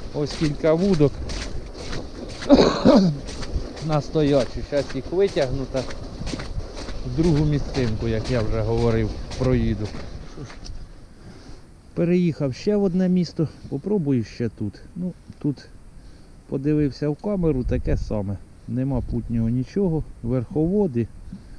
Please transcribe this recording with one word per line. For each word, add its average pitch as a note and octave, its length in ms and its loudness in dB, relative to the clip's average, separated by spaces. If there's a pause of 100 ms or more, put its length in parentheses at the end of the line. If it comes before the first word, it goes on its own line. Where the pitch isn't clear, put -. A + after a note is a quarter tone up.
(140)
Ось C#3+ 180 -2
кілька D#3 420 2
вудок. E3 380 4 (1300)
<coughs> - 260 10 (1120)
На D3+ 140 2
стоячу. C#3 680 2
Щас C#3 260 -2
їх C3+ 180 -6
витягну D3 600 0
та C3 80 0 (1300)
в B2+ 100 -4
другу D#3 280 4
місцинку, A#2 640 0
як A2 220 -2
я B2 100 2
вже A2 200 0
говорив, A2+ 500 2 (280)
проїду. A2+ 480 2 (2000)
Переїхав E3+ 600 2
ще G#3 220 0
в G3+ 60 2
одне F#3 260 2
місто, F3+ 400 2 (200)
попробую C#3 560 0
ще - 240 -4
тут. G#2 320 -8 (160)
Ну, F3 160 -4 (260)
тут - 300 -4 (800)
подивився D3 600 0
в D3 80 -2
камеру, E3+ 480 0
таке B2+ 320 2
саме. G#2 400 -2 (320)
Нема B2+ 320 -2
путнього A#2 480 -2
нічого, D3 560 0 (180)
верховоди, C3 880 0 (500)